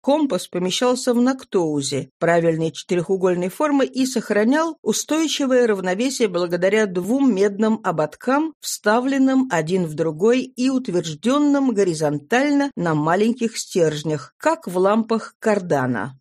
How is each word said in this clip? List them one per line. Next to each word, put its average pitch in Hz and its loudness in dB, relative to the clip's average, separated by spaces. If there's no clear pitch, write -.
Компас 269 0
помещался 247 -2
в 240 2
нактоузе 156 -2
правильной 165 2
четырехугольной 180 -2
формы 285 0
и 262 -2
сохранял 254 0
устойчивое 262 0
равновесие 208 0
благодаря 180 0
двум 202 2
медным 208 2
ободкам, 220 -2
вставленным 262 0
один 170 0
в 156 -8
другой 165 0
и 254 -2
утвержденным 254 0
горизонтально 196 0
на 170 0
маленьких 208 0
стержнях, 151 -2
как 320 -2
в 180 -4
лампах 220 0
кардана. 135 -2